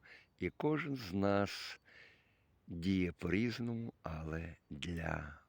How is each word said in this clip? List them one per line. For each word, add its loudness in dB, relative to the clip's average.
і 0
кожен 0
з -6
нас 2
діє 2
по-різному, 0
але -6
для -4